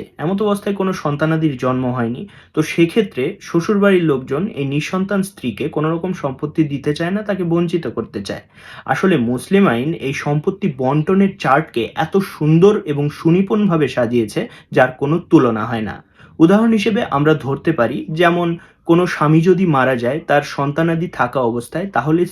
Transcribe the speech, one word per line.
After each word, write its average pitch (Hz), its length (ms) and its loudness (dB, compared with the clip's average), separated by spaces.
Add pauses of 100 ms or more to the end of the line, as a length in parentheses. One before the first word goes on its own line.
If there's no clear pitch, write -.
(180)
এমত 190 240 -2
অবস্থায় 202 340 -2
কোনো 190 160 -2
সন্তানাদির 156 640 -2
জন্ম 127 340 -2
হয়নি। 120 380 -4 (260)
তো 156 80 0
সেক্ষেত্রে 170 800 -2
শ্বশুরবাড়ির 196 640 2
লোকজন 139 420 -2
এই 139 180 -6
নিঃসন্তান 185 580 -2
স্ত্রীকে 135 460 -6
কোনো 156 220 -2
রকম 170 220 -4
সম্পত্তি 147 520 -4
দিতে 143 300 -4
চায় 165 160 -4
না, 214 120 -2
তাকে 196 220 -4
বঞ্চিত 170 420 0
করতে 110 360 -6
চায়। - 200 -10 (420)
আসলে 170 320 2
মুসলিম 127 520 2
আইন 127 260 0
এই 135 180 -6
সম্পত্তি 151 640 -2
বন্টনের 156 640 0
চার্টকে 135 560 0
এত 160 220 -2
সুন্দর 180 680 4
এবং 147 260 -2
সুনিপুণভাবে 175 800 2
সাজিয়েছে, 117 600 -2 (240)
যার 131 200 4
কোনো 143 260 -2
তুলনা 117 460 4
হয় 113 180 -4
না। - 220 -8 (340)
উদাহরণ 208 340 6
হিসেবে 220 320 0
আমরা 147 300 2
ধরতে 139 380 -2
পারি, 143 380 -2
যেমন 170 480 0 (260)
কোনো 175 220 4
স্বামী 160 340 2
যদি 180 260 4
মারা 131 300 2
যায় 123 300 -2
তার 143 160 2
সন্তানাদি 165 680 -2
থাকা - 320 -2
অবস্থায়, 120 460 -4
তাহলে 170 460 0